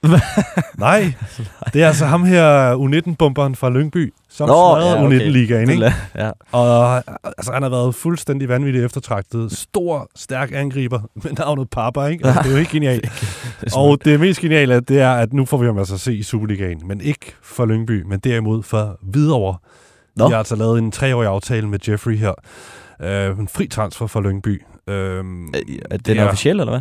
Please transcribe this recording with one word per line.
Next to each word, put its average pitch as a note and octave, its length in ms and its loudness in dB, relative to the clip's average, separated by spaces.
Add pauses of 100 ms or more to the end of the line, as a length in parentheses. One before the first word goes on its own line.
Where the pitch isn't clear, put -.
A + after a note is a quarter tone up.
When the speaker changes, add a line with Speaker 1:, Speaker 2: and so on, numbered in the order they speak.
Speaker 1:
Hvad? D#3 200 6 (560)
Speaker 2:
Nej. E3+ 360 2 (600)
Det D3 100 4
er E3 40 8
altså D#3 200 4
ham E3+ 180 2
her, D3 500 6
U C3+ 120 0
nitten-bumperen C#3+ 720 0
fra B2+ 140 0
Lyngby, D3 420 -2 (160)
som - 200 -4
Speaker 1:
Nå, C3+ 60 6
Speaker 2:
smadrede E3+ 360 6
Speaker 1:
ja, E3+ 40 4
okay. C#3+ 120 2
Speaker 2:
U - 20 4
nitten-ligaen, A#2+ 640 4
ikke? A2+ 220 4 (220)
Speaker 1:
Ja. A2 160 -6 (220)
Speaker 2:
Og, A#2+ 440 4 (280)
altså, - 280 -10
han C3 100 -2
har C3+ 80 -2
været B2 240 -2
fuldstændig C#3+ 540 -4
vanvittig B2+ 360 0
eftertragtet. A#2 680 -6
Stor, E3+ 640 -4
stærk C3 360 -8
angriber C3+ 480 -4 (140)
med C#3+ 180 -10
navnet C#3 380 -4
Papa, B2 360 -4
ikke? D#3+ 200 -2
Altså, C3 160 4
det C3 60 0
er - 40 0
jo C3+ 40 2
helt D#3+ 140 2
genialt. C#3 320 0
Speaker 1:
<laughs> A2+ 80 -6 (500)
Det A2+ 120 -6
er B2+ 60 -2
Speaker 2:
Og C#3+ 120 6
Speaker 1:
smukt. C#3+ 140 2
Speaker 2:
det D3 160 4
mest F3+ 200 2
geniale, C#3+ 400 2
det C3+ 200 2
er, C3 100 4
at A#2 220 0
nu C#3 120 0
får C#3+ 140 -2
vi A#2+ 80 2
ham G#2+ 120 0
altså G2 160 -2
at F#2 60 -6
se B2 160 -2
i G#2 60 -6
Superligaen, G2 680 -4
men G2+ 120 -8
ikke - 320 -6 (100)
for - 240 -4
Lyngby, A2 360 0
men G2 180 -4
derimod A2+ 420 -2
for G#2+ 400 -4
Hvidovre. G#2 540 0 (600)
Speaker 1:
Nå. A2 100 4
Speaker 2:
De A#2+ 40 6
har A2+ 80 2
altså A2 180 -4
lavet A2+ 220 0
en A2+ 120 -2
treårig A#2+ 380 -2
aftale G#2 400 -4
med G2+ 100 -4 (100)
Jeffrey A2 280 -2
her. G#2+ 160 -2 (680)
Øh, G2 360 -4
en G#2+ 100 -6
fri - 180 -4
transfer A2 400 -6
for G#2+ 140 -4
Lyngby. G2 420 -2 (240)
Øhm, F#2 600 -8
Speaker 1:
Er, D2+ 40 -14 (400)
er G2 60 -6
den F#2+ 100 -4
Speaker 2:
det G#2+ 120 2
er G#2+ 80 4
Speaker 1:
officiel, C#3+ 340 0
eller A#2 120 -2
hvad? B2 80 -2